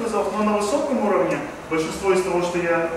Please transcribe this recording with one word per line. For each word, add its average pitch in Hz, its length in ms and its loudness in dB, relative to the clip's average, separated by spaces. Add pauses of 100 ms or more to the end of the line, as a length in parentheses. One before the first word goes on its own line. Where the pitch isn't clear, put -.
вызовов, 208 360 0
но 208 80 0
на 214 120 2
высоком 262 500 0
уровне 165 320 2 (300)
большинство 160 440 0
из 185 100 4
того, 175 200 0
что 175 160 -2
я 170 380 0